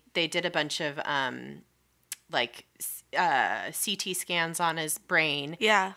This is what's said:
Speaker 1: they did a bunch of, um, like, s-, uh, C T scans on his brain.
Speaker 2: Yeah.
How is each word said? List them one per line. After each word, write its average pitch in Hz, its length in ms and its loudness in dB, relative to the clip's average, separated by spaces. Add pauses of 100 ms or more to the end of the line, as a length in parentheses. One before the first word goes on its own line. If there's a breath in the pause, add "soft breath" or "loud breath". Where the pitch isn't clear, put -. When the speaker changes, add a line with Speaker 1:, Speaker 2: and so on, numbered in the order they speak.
(140)
Speaker 1:
they 170 120 2
did 175 200 0
a 165 40 -2
bunch 151 300 0
of, 147 240 -4
um, 135 580 -4 (680)
like, 127 340 -2 (160)
s-, - 220 -10 (160)
uh, 113 540 2
C - 240 -2
T 190 180 -4
scans 170 460 -2
on 165 180 2
his 156 200 -2
brain. 156 640 0
Speaker 2:
Yeah. 202 360 4